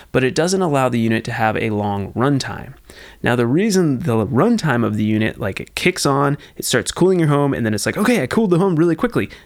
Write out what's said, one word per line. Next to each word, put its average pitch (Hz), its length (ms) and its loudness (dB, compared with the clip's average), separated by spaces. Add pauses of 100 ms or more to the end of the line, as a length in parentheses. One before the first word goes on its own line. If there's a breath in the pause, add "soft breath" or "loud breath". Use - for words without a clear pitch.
(120)
but 131 100 2
it 127 100 2
doesn't 185 300 0
allow 143 260 0
the 120 120 0
unit 113 240 0
to 120 80 -8
have 110 240 -2
a 113 140 -2
long 101 420 -2
runtime. 131 640 -2 (460 loud breath)
Now, 123 140 0
the 120 140 2
reason 170 520 2
the 110 240 0
runtime 135 600 0
of 107 120 -2
the 104 60 -2
unit, 107 380 0
like, 95 180 -6
it - 160 -14
kicks - 320 -2
on, 143 320 0 (180 loud breath)
it - 80 -10
starts - 280 -2
cooling 185 260 2
your 160 100 2
home, 143 240 2
and 117 140 -2
then 107 80 0
it's 104 100 -4
like, 120 120 -2
"Okay, 208 260 2
I 127 60 -2
cooled 220 220 0
the 170 80 4
home 180 180 2
really 165 180 2
quickly. 156 340 -2 (180 loud breath)